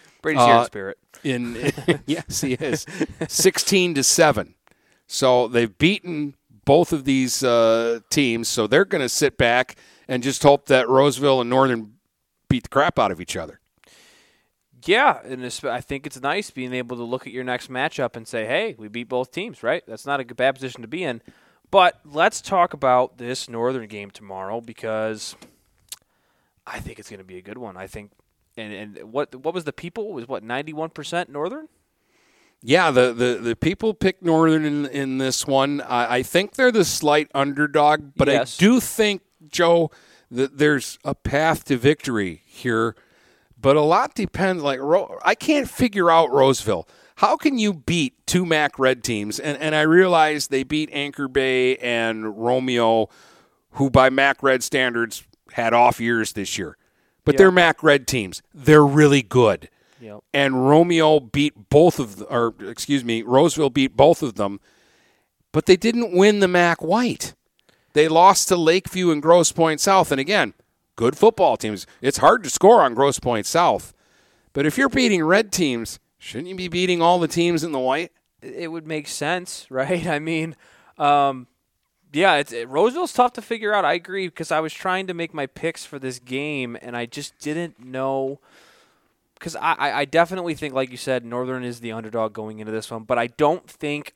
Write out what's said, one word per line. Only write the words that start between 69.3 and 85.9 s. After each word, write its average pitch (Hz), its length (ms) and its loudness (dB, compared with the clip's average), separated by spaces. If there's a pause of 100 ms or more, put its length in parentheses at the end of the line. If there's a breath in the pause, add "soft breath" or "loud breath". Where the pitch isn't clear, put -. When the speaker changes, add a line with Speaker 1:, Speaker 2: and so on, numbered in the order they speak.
Speaker 2:
Pointe 160 260 0
South. 190 320 2
And 135 80 0
again, 147 340 -2 (440)
good 120 200 0
football 185 380 4
teams. 104 320 -8 (140 soft breath)
It's 135 160 0
hard 202 260 4
to 135 60 -10
score 208 320 6
on 131 120 2
Grosse 135 260 2
Pointe 120 280 -2
South. 151 460 0 (600)
But 143 120 -2
if 151 120 -2
you're 269 120 2
beating 226 340 0
Red 196 300 2
teams, 123 440 -4 (220)
shouldn't 165 300 -14
you 190 60 -14
be 180 120 -10
beating 175 340 -2
all 175 160 4
the 170 120 0
teams 170 340 0
in 170 80 -6
the 135 80 -2
white? 139 320 -2 (300)
Speaker 1:
It 156 300 -12
would 165 140 -14
make 151 220 -8
sense, 175 600 -8
<laughs> - 40 -20
right? 143 340 -2
I 151 140 -2
mean, 160 360 -6 (440 soft breath)
um, 143 480 2 (640)
yeah, 170 240 4
it's, 139 160 -2
it, 117 180 -8
Roseville's 247 440 0
tough 247 200 2
to 233 80 -14
figure 214 320 -6
out. 196 120 2
I 147 80 2
agree, 185 360 -6
'cause - 220 -10
I 156 80 0
was 156 140 -4
trying 190 340 -6
to 185 80 -6
make 170 180 -8
my 143 140 -6
picks - 380 -8
for 143 120 -14